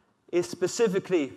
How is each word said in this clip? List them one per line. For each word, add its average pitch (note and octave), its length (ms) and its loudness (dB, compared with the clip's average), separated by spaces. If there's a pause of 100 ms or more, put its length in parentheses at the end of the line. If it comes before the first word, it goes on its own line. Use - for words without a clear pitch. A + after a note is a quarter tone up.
(300)
if F3 160 0
specifically F3 920 0